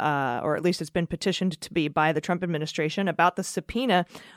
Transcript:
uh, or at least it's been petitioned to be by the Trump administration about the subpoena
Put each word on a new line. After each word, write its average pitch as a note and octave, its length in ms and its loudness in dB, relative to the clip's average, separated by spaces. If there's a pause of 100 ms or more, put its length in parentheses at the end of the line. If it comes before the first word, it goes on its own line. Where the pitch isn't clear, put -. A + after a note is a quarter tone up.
uh, C3+ 420 0
or D3+ 140 0
at - 60 -6
least F3 180 0
it's D#3 80 -8
been E3+ 180 -2
petitioned F#3 540 -2
to - 120 -14
be D#3 140 2
by D#3 240 4
the D#3 80 0
Trump F3 240 -2
administration D#3+ 640 -2
about F3 300 4
the G3 60 -2
subpoena G3 600 0 (320)